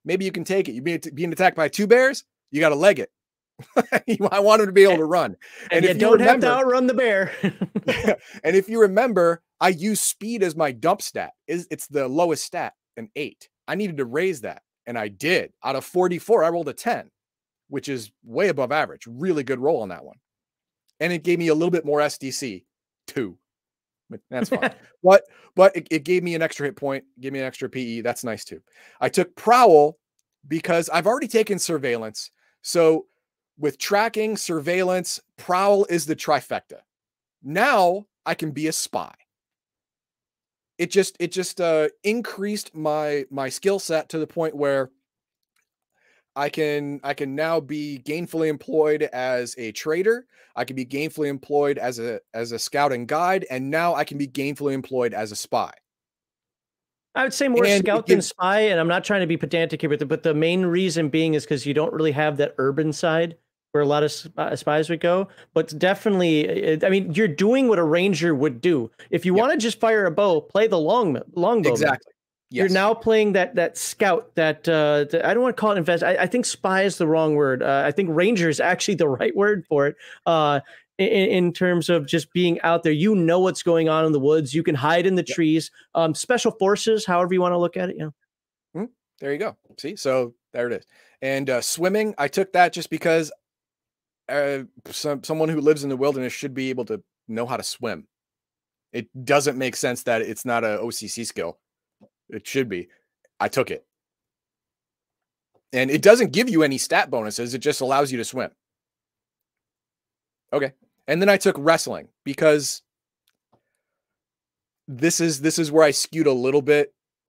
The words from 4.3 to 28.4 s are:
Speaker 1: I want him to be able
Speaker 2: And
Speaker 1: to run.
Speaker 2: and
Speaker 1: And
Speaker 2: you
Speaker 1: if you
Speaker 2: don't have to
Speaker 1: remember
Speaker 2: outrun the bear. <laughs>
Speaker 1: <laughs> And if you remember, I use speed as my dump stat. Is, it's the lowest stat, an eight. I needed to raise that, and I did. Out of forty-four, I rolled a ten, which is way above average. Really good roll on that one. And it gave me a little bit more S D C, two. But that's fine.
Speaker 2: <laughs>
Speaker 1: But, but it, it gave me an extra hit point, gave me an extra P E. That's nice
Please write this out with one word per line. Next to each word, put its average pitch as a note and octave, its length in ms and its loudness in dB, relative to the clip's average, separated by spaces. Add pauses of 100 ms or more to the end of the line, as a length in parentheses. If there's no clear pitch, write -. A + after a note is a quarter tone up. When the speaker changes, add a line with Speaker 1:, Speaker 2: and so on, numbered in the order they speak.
Speaker 1:
I G3+ 80 2
want G#3+ 220 8
him G#3 60 0
to G3 40 -6
be G3 120 10
able G3 100 8
Speaker 2:
And E3 60 2
Speaker 1:
to D#3 60 0
run. D#3+ 200 2 (380)
Speaker 2:
and - 80 -12
Speaker 1:
And E3+ 120 4
Speaker 2:
you F#3 60 6
Speaker 1:
if F3+ 80 0
you G#3+ 40 -2
Speaker 2:
don't A3 200 8
have A#3 180 6
to B3 80 2
Speaker 1:
remember B3+ 180 2
Speaker 2:
outrun B3+ 220 2
the B3+ 60 0
bear. G#3 480 0
<laughs> - 800 -2 (140)
Speaker 1:
<laughs> - 100 -14
And E3 120 2
if F#3+ 140 2
you A3+ 100 0
remember, F#3+ 640 4 (180)
I F3 100 4
use F#3+ 300 -2
speed A3 440 -4
as E3 120 0
my D#3 160 0
dump D#3+ 300 0
stat. - 300 -8 (160)
Is, E3+ 240 -6
it's D3 160 -10
the C#3 200 -4
lowest D#3 380 -2
stat, D3+ 280 -10 (220)
an A2+ 220 -16
eight. - 320 -12 (180)
I D3+ 80 -6
needed F#3 220 -4
to C#3 80 -2
raise D3+ 360 -4
that, G2+ 200 -12 (240)
and A#2+ 120 -10
I G#2+ 120 -6
did. A#2+ 420 -2 (100)
Out C3+ 140 -4
of C3 80 -6
forty-four, F3+ 580 0
I D#3+ 80 2
rolled E3+ 200 -4
a B2 40 -6
ten, - 380 -6 (560)
which C#3 220 -8
is A#2 200 -8 (140)
way C#3 240 -2
above C3+ 240 -2
average. D3 360 -4
Really D3 360 -4
good B2+ 160 -4
roll C3+ 220 0
on G2+ 80 -8
that E2+ 160 -14
one. - 140 -20 (840)
And E3 100 0
it E3+ 120 -6
gave F3 140 2
me E3+ 120 0
a D#3 40 4
little E3+ 180 2
bit E3+ 140 0
more D3 140 0
S D3 180 0
D C3+ 140 -10
C, G#2+ 320 -10 (440)
two. G#2 300 -6 (720)
But - 200 -16
that's - 200 -6
fine. B3+ 260 -2
Speaker 2:
<laughs> - 60 -20 (220)
Speaker 1:
But, F#3+ 200 8 (320)
but F#3+ 200 6
it, E3 160 -10
it D#3 120 -2
gave F3 200 0
me F3 100 -4
an D#3+ 80 -2
extra D#3 240 -4
hit B2 100 -6
point, C3+ 300 -6 (140)
gave C3 120 -12
me C#3 80 -8
an C3+ 60 -6
extra B2+ 240 -10
P A#2 300 -8
E. - 20 -8
That's A#2+ 220 -4
nice A2+ 200 -8